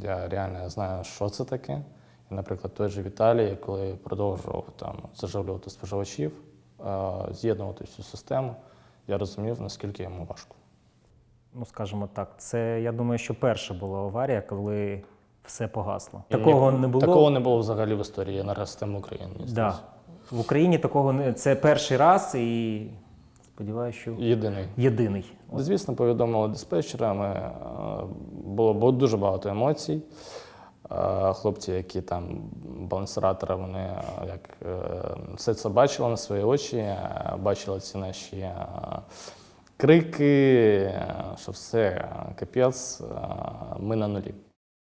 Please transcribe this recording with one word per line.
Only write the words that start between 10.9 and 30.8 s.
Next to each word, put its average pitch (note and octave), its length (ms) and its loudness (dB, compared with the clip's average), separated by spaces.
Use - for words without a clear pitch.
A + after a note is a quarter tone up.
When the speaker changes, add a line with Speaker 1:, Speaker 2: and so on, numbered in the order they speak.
Speaker 2:
Ну, A#2+ 120 -12
скажімо G2+ 480 -6
так, G2 240 -6
це, A2+ 440 -2
я A#2 100 -2
думаю, A#2+ 260 0
що A2+ 180 -4
перша G#2+ 380 0
була F#2+ 260 -6
аварія, A2+ 420 0
коли G2+ 600 -4
все - 240 -6
погасло. G2 600 -6
Speaker 1:
І - 40 2
Speaker 2:
Такого C3+ 380 6
не C3 160 2
було. B2+ 180 2
Speaker 1:
такого D#3 240 8
не C3+ 100 4
було B2 200 4
взагалі G#2+ 360 0
в G#2 60 -2
історії G2 380 -4
енергосистеми G2+ 600 -4
України, - 340 -12
мені B2+ 120 -10
Speaker 2:
Да. B2 60 -8
Speaker 1:
здається. G#2+ 280 0
Speaker 2:
В A#2+ 80 -2
Україні D#3 380 4
такого C3+ 360 4
не, C3 200 2
це C#3 220 4
перший D3 420 4
раз F3 380 6
і, A#2 460 0
сподіваюся, A2+ 540 -6
що A#2 120 -8
Speaker 1:
Єдиний. A2 540 2
Speaker 2:
єдиний. A2+ 480 2
От. C3+ 120 -2
Speaker 1:
Звісно, E3 320 0
повідомили A#2 520 4
диспетчера, A#2+ 680 -2
ми, G2+ 120 0
е, F#2+ 260 -4
було, G#2+ 280 4
було A#2 180 6
дуже B2 260 4
багато G2 320 0
емоцій. D3+ 520 0